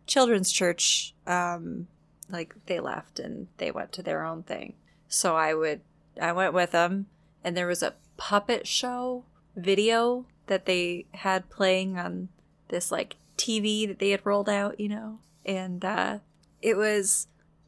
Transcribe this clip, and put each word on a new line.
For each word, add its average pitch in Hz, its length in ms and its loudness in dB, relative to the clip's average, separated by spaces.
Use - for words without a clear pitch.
children's 233 440 4
church, - 600 2
um, 175 600 -2
like, 170 260 -10
they 175 140 -2
left - 400 -8
and - 280 -10
they - 140 -4
went - 220 -8
to 180 100 -12
their 160 200 -4
own 165 200 -8
thing. - 300 -10
So - 280 2
I 156 180 4
would, 156 280 0
I 165 100 2
went 175 220 2
with 175 180 2
them, 180 360 2
and 175 140 -2
there 180 100 0
was 175 160 0
a - 120 -2
puppet 208 500 0
show 247 580 -4
video 226 680 4
that 196 180 0
they 175 480 0
had 190 360 -2
playing 190 480 2
on 180 320 -6
this, - 220 -2
like, - 240 -2
T 220 240 0
V 214 280 0
that 196 120 -8
they 196 120 2
had 196 140 0
rolled 202 240 2
out, 202 300 -2
you 208 100 -2
know? 220 300 -8
And, 185 380 -4
uh, 202 360 0
it 208 160 2
was 208 500 2